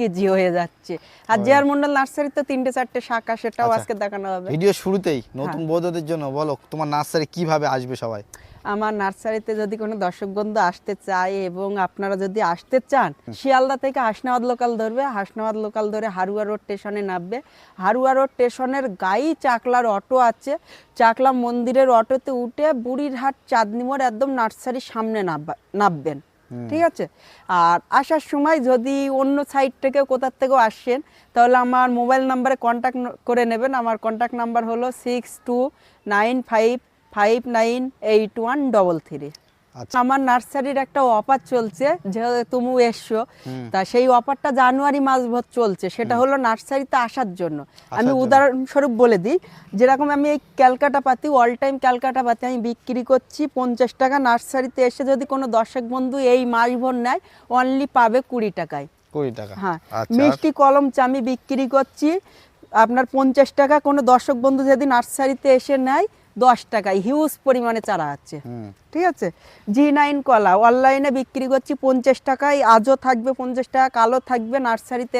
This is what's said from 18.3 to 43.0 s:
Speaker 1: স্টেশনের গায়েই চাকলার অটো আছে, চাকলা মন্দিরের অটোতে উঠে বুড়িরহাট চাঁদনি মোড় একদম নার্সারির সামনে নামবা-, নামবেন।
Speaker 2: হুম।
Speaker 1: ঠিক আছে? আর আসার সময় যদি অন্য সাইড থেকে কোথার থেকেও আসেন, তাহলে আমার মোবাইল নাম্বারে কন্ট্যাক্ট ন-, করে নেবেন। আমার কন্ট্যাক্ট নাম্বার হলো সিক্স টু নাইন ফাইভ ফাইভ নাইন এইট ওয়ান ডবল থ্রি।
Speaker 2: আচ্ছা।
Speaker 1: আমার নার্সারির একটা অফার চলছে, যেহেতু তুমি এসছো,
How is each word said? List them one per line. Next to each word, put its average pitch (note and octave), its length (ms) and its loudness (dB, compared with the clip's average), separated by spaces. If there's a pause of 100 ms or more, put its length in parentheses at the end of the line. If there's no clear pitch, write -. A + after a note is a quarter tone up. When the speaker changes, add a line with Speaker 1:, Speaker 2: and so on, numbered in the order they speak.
Speaker 1:
স্টেশনের C4 500 -2 (180)
গায়েই B3 320 0 (100)
চাকলার B3 400 0 (120)
অটো B3+ 200 -2 (120)
আছে, C4+ 240 -4 (460)
চাকলা C4 320 4 (120)
মন্দিরের A#3+ 460 2
অটোতে B3+ 420 2 (120)
উঠে D4 300 -2 (120)
বুড়িরহাট C4 500 -4 (160)
চাঁদনি A3+ 360 0
মোড় C4+ 220 -4
একদম A3+ 200 -2 (100)
নার্সারির A#3 520 -6
সামনে A3 280 -4 (100)
নামবা-, D#3 300 -8 (220)
নামবেন। D3+ 380 -2 (320)
Speaker 2:
হুম। A#2+ 180 -10
Speaker 1:
ঠিক D#4 200 -2
আছে? G3+ 160 -6 (420)
আর F3 320 4 (100)
আসার C#4 420 0
সময় D4+ 280 0 (100)
যদি C#4 400 0 (120)
অন্য C#4 160 0 (140)
সাইড C4+ 200 0 (120)
থেকে C4+ 160 0 (120)
কোথার C4 280 -2
থেকেও C4 200 4 (100)
আসেন, B3 300 -4 (340)
তাহলে B3 320 6
আমার B3+ 220 2 (120)
মোবাইল B3+ 320 2
নাম্বারে B3+ 240 0
কন্ট্যাক্ট A#3+ 420 -2
ন-, B3 280 -8
করে A#3+ 260 2
নেবেন। A#3+ 200 -2 (100)
আমার A3+ 240 -2
কন্ট্যাক্ট A3+ 360 -4
নাম্বার A#3 300 -2
হলো A#3+ 160 -2 (160)
সিক্স A#3+ 280 -4 (140)
টু A#3+ 120 -2 (480)
নাইন A3 440 0
ফাইভ A#3 300 2 (360)
ফাইভ A3+ 320 2
নাইন A#3 340 0 (320)
এইট G#3+ 300 0
ওয়ান C4 320 -2
ডবল F3+ 220 2 (100)
থ্রি। D3 220 -12 (460)
Speaker 2:
আচ্ছা। B2 240 -4
Speaker 1:
আমার C4 200 2
নার্সারির C4 640 -2
একটা C#4 160 -2
অফার B3 380 2 (120)
চলছে, B3 360 -2 (260)
যেহেতু A#3+ 380 -2
তুমি B3+ 200 -2 (180)
এসছো, A3 300 -6 (260)